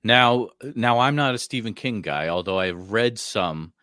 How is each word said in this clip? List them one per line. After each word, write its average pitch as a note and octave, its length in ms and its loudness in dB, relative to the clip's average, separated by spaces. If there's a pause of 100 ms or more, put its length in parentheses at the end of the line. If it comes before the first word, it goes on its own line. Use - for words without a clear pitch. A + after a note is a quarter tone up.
Now, A#2+ 460 4 (260)
now A#2+ 240 2
I'm C#3+ 160 4
not C3+ 200 0
a - 40 -6
Stephen A2+ 340 -6
King A#2 280 -6
guy, D2+ 260 -4
although F2+ 320 -2
I've F#2 320 -4
read A#2 260 0
some D#2+ 640 -4